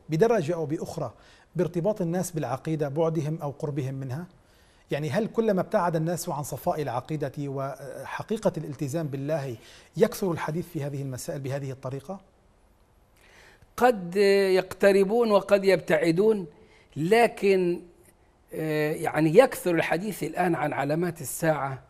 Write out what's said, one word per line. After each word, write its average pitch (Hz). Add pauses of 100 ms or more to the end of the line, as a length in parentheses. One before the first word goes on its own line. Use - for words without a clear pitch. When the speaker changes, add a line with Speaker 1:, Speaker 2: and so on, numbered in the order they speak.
Speaker 1:
بدرجة 175
أو 165
بأخرى 156 (420)
بارتباط 170
الناس 170
بالعقيدة، 151
بعدهم 160
أو 147
قربهم 139
منها؟ 135 (680)
يعني، 151
هل 202
كلما 220
ابتعد 175
الناس 165
عن 147
صفاء 151
العقيدة 135
وحقيقة 139
الالتزام 151
بالله 139 (420)
يكثر 202
الحديث 165
في 156
هذه 143
المسائل 139
بهذه 135
الطريقة؟ 135 (1600)
Speaker 2:
قد 196
يقتربون 196
وقد 196
يبتعدون، 180 (480)
لكن، 190 (720)
آه، 156
يعني، 160
يكثر 240
الحديث 170
الآن 175
عن 143
علامات 160
الساعة 135